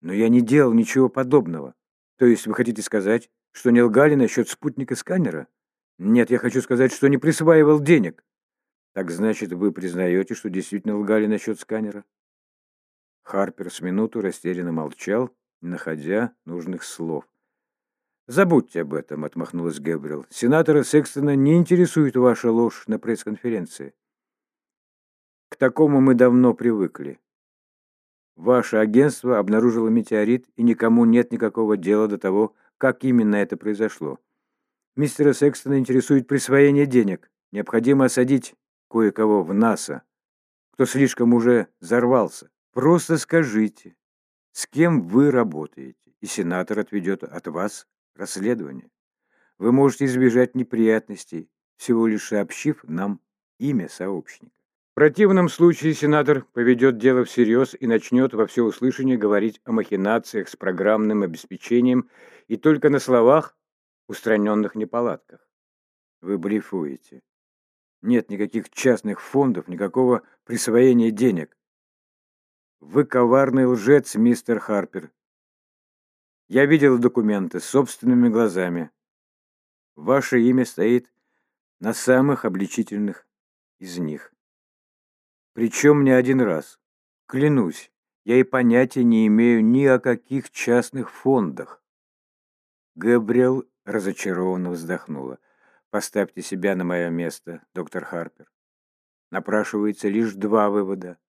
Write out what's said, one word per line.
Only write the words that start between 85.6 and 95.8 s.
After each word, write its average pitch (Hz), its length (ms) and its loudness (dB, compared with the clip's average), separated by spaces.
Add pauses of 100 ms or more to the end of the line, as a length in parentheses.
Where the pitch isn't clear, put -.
не 135 60 4
один 131 300 2
раз. 85 400 -4 (460)
Клянусь, 131 680 -2 (320)
я 117 120 2
и 127 80 6
понятия 123 600 0
не 113 220 4
имею 113 380 4
ни 127 200 2
о 131 140 4
каких 123 520 -4
частных 120 600 -4
фондах. 107 720 -4 (1120)
Гэбриэл 120 720 0 (160)
разочарованно 92 840 -6
вздохнула. 78 680 -10 (520)